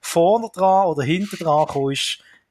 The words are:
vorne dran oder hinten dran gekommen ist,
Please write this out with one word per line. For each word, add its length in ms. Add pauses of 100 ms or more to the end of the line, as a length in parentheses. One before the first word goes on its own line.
vorne 520
dran 360
oder 140
hinten 360
dran 280
gekommen 260
ist, 260 (320)